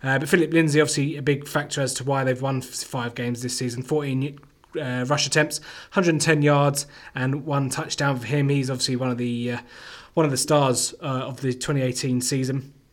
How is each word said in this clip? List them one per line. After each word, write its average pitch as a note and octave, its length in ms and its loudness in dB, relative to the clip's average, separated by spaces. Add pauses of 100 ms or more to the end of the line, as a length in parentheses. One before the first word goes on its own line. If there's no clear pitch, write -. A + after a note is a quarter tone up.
Uh, C3+ 160 0
but D#3 100 -2
Philip D#3+ 240 2
Lindsay, D#3 300 4
obviously C#3+ 340 0
a C#3+ 60 -8
big C#3+ 260 0
factor C#3+ 320 -4
as C3 140 -2
to B2 100 -6
why C3+ 200 0
they've B2+ 180 0
won C3+ 160 -2
f-, B2+ 120 -6
five A#2+ 440 -6
games A#2+ 300 -4
this B2 120 -4
season. B2+ 280 -6
Fourteen, C#3+ 560 -2 (420)
uh, B2+ 260 -2
rush C#3+ 200 2
attempts, D#3 340 2 (300)
hundred F3+ 180 4
and D3+ 120 2
ten D#3 200 4
yards, C#3+ 460 4 (260)
and C#3 320 -2
one C#3 240 0
touchdown C#3+ 480 -2
for A2+ 80 -6
him. C#3+ 240 2
He's C#3 220 2
obviously B2+ 240 -2
one B2+ 160 0
of A#2+ 80 -2
the, A#2+ 320 -2
uh, A#2+ 60 -4 (580)
one D#3+ 100 4
of C#3+ 60 2
the B2+ 60 0
stars, C#3 680 2
uh, - 20 -10
of C3 360 -4
the C3 120 0
twenty C3+ 300 -2
eighteen B2+ 360 0
season. C3+ 540 -2 (200)